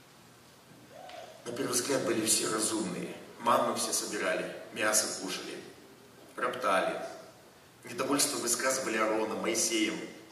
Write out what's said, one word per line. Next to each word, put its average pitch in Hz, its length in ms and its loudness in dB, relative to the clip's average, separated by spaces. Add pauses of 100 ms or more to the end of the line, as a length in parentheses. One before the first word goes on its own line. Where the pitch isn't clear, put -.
(1500)
На 120 60 -6
первый 120 220 -2
взгляд 131 300 2
были 113 220 2
все - 240 4
разумные. 104 680 -2 (240)
Манну - 360 4
все - 180 -2
собирали, - 640 -2 (180)
мясо 107 320 4 (160)
кушали, - 340 -6 (800)
роптали. 95 640 0 (840)
Недовольство 131 540 0
высказывали 117 600 0
Аароном, 107 440 2
Моисеем, 110 580 2 (320)